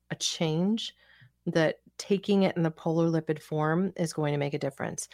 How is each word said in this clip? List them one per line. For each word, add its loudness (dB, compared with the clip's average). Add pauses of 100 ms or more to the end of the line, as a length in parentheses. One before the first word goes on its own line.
a -8
change, -2 (500)
that 2 (200)
taking 2
it 2
in 2
the 2
polar 2
lipid 0
form 0
is -2
going -2
to 0
make -2
a -2
difference. -6